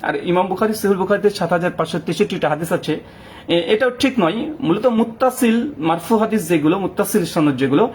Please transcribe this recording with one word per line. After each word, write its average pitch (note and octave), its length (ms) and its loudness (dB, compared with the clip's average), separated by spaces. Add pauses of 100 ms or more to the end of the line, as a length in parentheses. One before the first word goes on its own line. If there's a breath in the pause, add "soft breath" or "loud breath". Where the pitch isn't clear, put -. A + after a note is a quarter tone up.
আর - 140 -2
ইমাম F3+ 300 0
বুখারী G3 260 -2
সহিহুল G3 240 0
বুখারীতে G3 340 2
সাত F3+ 220 -4
হাজার F3 180 0
পাঁচশো E3 280 -4
তেষট্টিটা E3+ 500 -2
হাদিস D3+ 240 -2
আছে, D#3 280 -2 (480 loud breath)
এ, E3+ 180 2
এটাও A3 240 2
ঠিক B3 280 0
নয়। A3+ 420 0
মূলত G3+ 260 0
মুত্তাসিল A#3 920 2
মারফু E3 380 0
হাদিস G#3 320 0
যেগুলো, E3 300 2
মুত্তাসিল G3 460 0
সনদ D3+ 320 0
যেগুলো, C#3 380 2